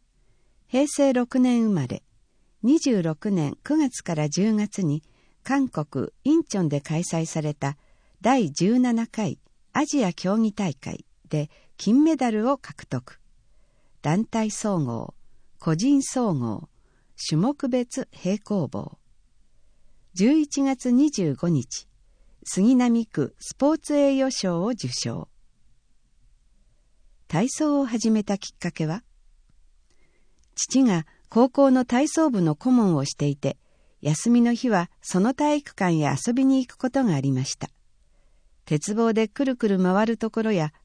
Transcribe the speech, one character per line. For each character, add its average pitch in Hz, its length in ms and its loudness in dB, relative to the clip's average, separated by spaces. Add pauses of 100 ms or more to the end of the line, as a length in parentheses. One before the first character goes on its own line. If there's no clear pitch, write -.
(680)
平 269 200 2
成 277 260 2
六 247 260 0
年 247 260 4
生 214 80 2
ま 147 140 0
れ。 - 160 -8 (600)
二 277 160 4
十 226 240 2
六 165 280 -4
年 165 320 0
九 302 140 -2
月 285 260 0
か 165 140 -4
ら 151 120 0
十 185 240 0
月 208 320 -2
に 151 180 -2 (420)
韓 269 240 0
国 143 400 -6 (160)
イ 302 120 4
ン 330 60 2
チ - 160 -6
ョ 185 40 0
ン 156 60 0
で 143 120 -2
開 160 220 -4
催 165 240 -4
さ 165 140 -6
れ 151 140 -4
た 143 220 -6 (440)
第 220 300 2
十 208 300 2
七 233 260 0
回 - 320 -6 (340)
ア 294 120 0
ジ 285 200 0
ア 175 80 0
競 190 240 -2
技 220 160 0
大 185 220 -4
会 - 300 -12 (240)
で 151 220 -4 (260)
金 240 260 2
メ 320 140 4
ダ 247 140 -2
ル 214 200 0
を 285 80 0
獲 - 280 -20
得。 - 340 -10 (840)
団 170 220 0
体 220 260 -4
総 196 300 -4
合、 117 340 -6 (440)
個 160 180 0
人 269 260 2
総 233 320 -2
合、 117 340 -6 (480)
種 - 240 -2
目 269 280 -2
別 247 440 -4
平 196 260 -4
行 185 300 -4
棒。 - 300 -10 (1160)
十 233 240 4
一 285 240 0
月 269 280 -2
二 277 200 4
十 165 240 -2
五 170 140 -2
日、 - 380 -2 (580)
杉 220 300 2
並 233 320 2
区 - 320 -4
ス - 160 -18
ポ 294 200 2
ー 311 40 -4
ツ - 180 -4
栄 277 220 4
誉 269 120 0
賞 180 340 -2
を 220 40 -2
受 220 200 -6
賞。 117 400 -8 (2000)
体 190 200 0
操 294 320 0
を 277 60 0
始 226 240 -2
め 214 140 2
た 196 140 -4
き - 160 -16
っ - 40 -20
か 175 140 -6
け 160 140 -4
は、 170 180 -6 (1500)
父 - 260 0
が 180 240 2 (220)
高 254 220 4
校 277 200 4
の 254 140 2
体 254 240 0
操 320 220 2
部 214 100 0
の 156 160 0
顧 - 160 -4
問 208 240 4
を 135 80 -2
し - 100 -8
て 147 120 -4
い 143 100 -2
て、 - 220 -6 (420)
休 156 300 -2
み 240 100 6
の 240 140 4
日 240 160 -2
は 175 200 0 (120)
そ - 180 0
の 214 140 2
体 294 240 0
育 - 160 -10
館 175 240 0
へ 147 100 2
遊 135 240 -2
び 262 120 2
に 262 200 2
行 - 100 -14
く - 40 -20
こ 262 100 -4
と 269 160 0
が 190 100 2
あ 139 60 0
り 135 120 0
ま 131 120 -2
し - 120 -8
た。 - 120 -12 (960)
鉄 160 300 -2
棒 226 180 2
で 220 160 0
く - 160 -4
る 254 120 0
く 220 120 0
る 196 100 2
回 185 280 2
る 226 100 -2
と 220 140 -4
こ 226 140 -2
ろ 220 80 0
や 156 200 0 (120)